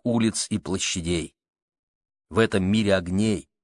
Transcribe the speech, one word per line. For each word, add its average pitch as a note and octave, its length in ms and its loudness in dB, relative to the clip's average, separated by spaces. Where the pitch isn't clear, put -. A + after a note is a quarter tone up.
улиц A2+ 460 0
и G#2+ 80 -2
площадей. E2+ 760 -4
В D#2+ 80 -2
этом G#2+ 240 2
мире G2+ 320 2
огней, F#2+ 540 0